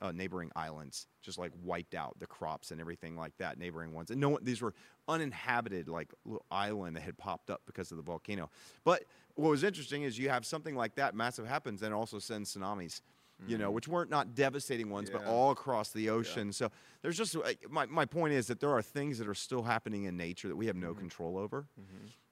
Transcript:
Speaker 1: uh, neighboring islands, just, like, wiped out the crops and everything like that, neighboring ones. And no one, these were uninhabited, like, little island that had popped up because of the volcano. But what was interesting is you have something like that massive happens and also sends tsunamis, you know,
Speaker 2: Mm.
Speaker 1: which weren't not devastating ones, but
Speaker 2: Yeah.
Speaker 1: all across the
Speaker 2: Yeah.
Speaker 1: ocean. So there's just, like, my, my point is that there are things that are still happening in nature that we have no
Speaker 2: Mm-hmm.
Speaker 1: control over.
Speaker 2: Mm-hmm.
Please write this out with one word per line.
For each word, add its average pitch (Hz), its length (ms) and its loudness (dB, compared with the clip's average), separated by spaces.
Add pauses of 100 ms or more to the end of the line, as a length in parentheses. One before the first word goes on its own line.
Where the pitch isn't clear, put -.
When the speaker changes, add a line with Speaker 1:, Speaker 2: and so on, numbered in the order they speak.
Speaker 1:
uh, 95 120 -2
neighboring 87 420 -4
islands, 78 540 -8 (120)
just, 90 160 -10
like, 87 140 -4 (140)
wiped 87 320 -2
out 64 240 -4
the 85 60 -8
crops - 440 -6
and 82 100 -8
everything 82 360 -8
like 80 220 -8
that, 80 200 -4
neighboring 82 340 -6
ones. 82 200 -8
And 135 80 0
no 143 80 6
one, 143 160 2
these 120 180 0
were 110 100 0 (360)
uninhabited, 120 800 0
like, 82 240 -4 (120)
little 107 280 -8
island 98 440 0
that 78 40 -6
had 82 180 -8
popped 92 320 -6
up - 160 -6
because - 240 -8
of 85 60 -10
the 78 80 -8
volcano. 85 460 -6 (340)
But - 200 6 (300)
what 151 160 6
was 143 140 6
interesting 147 400 0
is 117 120 -2
you 131 120 0
have 127 180 2
something 156 300 -4
like 113 180 0
that 135 220 2
massive 113 300 0
happens 120 360 -2
and 107 100 0
also 107 280 0
sends 104 340 -4
tsunamis, 95 460 -4 (480)
you 113 100 2
know, 101 120 4
Speaker 2:
Mm. 104 40 2
Speaker 1:
which 123 140 -2
weren't 175 220 2
not 120 260 2
devastating 135 520 2
ones, 101 220 -2
but 101 120 -2
Speaker 2:
Yeah. 101 60 -2
Speaker 1:
all 123 220 8
across 120 400 2
the 107 120 -2
Speaker 2:
Yeah. 110 100 4
Speaker 1:
ocean. 110 400 0
So - 180 0 (320)
there's 165 140 -2
just, 202 180 0
like, 127 340 -2
my, 143 180 0
my 147 180 4
point 151 300 4
is 123 120 4
that 120 140 -2
there 143 100 4
are 117 120 6
things 143 360 -2
that 113 80 -2
are 101 80 0
still 123 300 -2
happening 113 400 2
in 87 120 -2
nature 87 300 -4
that 80 100 -2
we 110 100 0
have 98 100 2
no 87 140 -2
Speaker 2:
Mm-hmm. 92 100 -6
Speaker 1:
control 85 360 -4
over. 107 260 -2
Speaker 2:
Mm-hmm. 98 440 -18 (260)